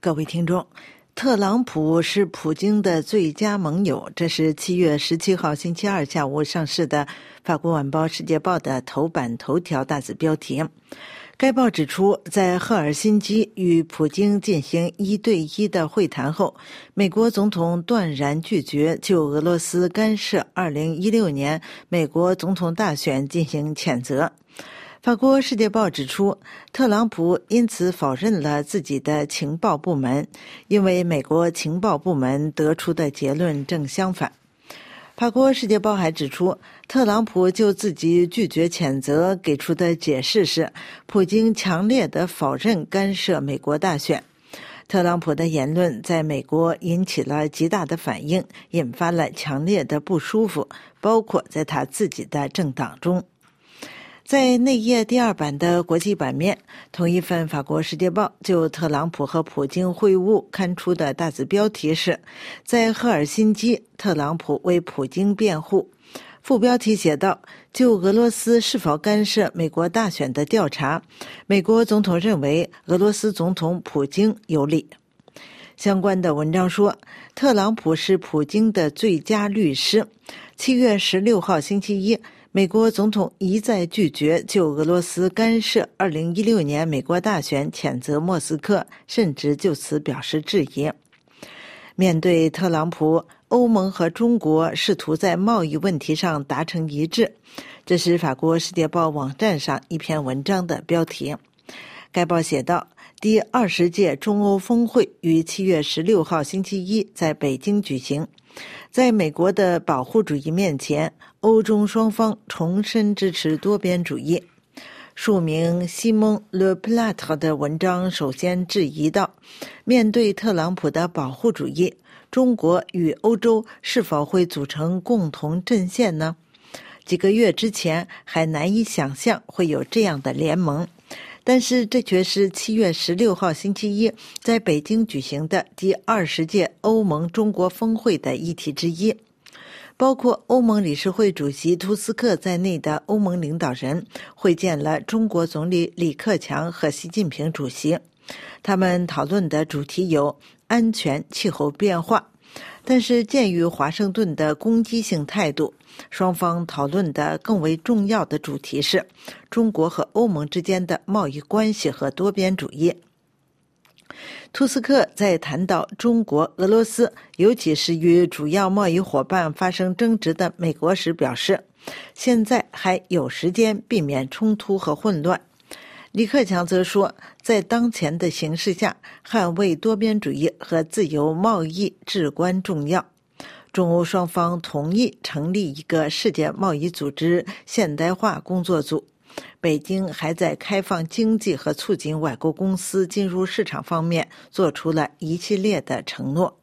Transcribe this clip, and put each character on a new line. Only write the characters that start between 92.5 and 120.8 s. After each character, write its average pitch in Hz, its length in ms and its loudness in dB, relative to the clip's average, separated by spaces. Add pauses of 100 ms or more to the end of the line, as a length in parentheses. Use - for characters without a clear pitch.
朗 160 200 0
普、 160 320 2 (280)
欧 247 180 4
盟 190 240 2
和 170 180 0
中 233 300 2
国 156 340 2
试 190 220 0
图 156 220 -2
在 175 180 2
贸 196 300 2
易 151 100 -4
问 165 240 0
题 151 160 -2
上 156 300 -2
达 143 180 -4
成 160 260 -6
一 147 160 -4
致， 208 240 0 (560)
这 180 120 2
是 170 200 2
法 165 160 0
国 165 260 2
《世 - 120 -6
界 160 160 0
报》 165 240 0
网 139 240 -6
站 196 240 0
上 135 300 -4
一 165 80 -6
篇 151 260 -4
文 131 180 -4
章 185 240 -2
的 165 220 -4
标 165 160 2
题。 143 320 -8 (800)
该 175 100 2
报 170 180 2
写 143 220 -2
道， - 240 -2 (320)
第 214 220 4
二 233 260 0
十 175 220 2
届 170 260 2
中 208 260 0
欧 202 160 4
峰 233 300 2
会 220 320 2
于 165 240 2
七 190 220 -4
月 165 180 2
十 - 180 -4
六 180 220 4
号 160 180 0
星 185 220 -4
期 185 220 -6
一 208 280 -2
在 156 200 0
北 139 240 -2
京 143 240 0
举 135 160 -4
行。 143 280 -4 (640)
在 247 220 4
美 196 180 2
国 175 220 2
的 185 300 2
保 135 200 0
护 214 220 0
主 156 100 -2
义 143 160 -4
面 165 300 0
前， 151 320 -2 (300)
欧 220 200 6
中 208 240 2
双 220 240 2
方 220 280 0 (100)
重 180 340 -2
申 208 320 0
支 196 160 0
持 156 280 -2
多 202 200 0
边 180 240 -2
主 147 160 -4
义。 151 240 -2 (720)
署 202 280 0
名 170 440 0
西 220 280 0
蒙· 214 240 4 (140)
勒 190 240 2
普 185 140 -8
拉 226 220 2
特 - 240 -4
的 156 220 0
文 147 200 -2
章 180 320 0
首 151 220 -4
先 180 340 -2
质 175 200 0
疑 147 240 -2
道， 190 200 0 (540)
面 233 260 4
对 214 220 4
特 208 220 -2
朗 170 200 0
普 165 160 -2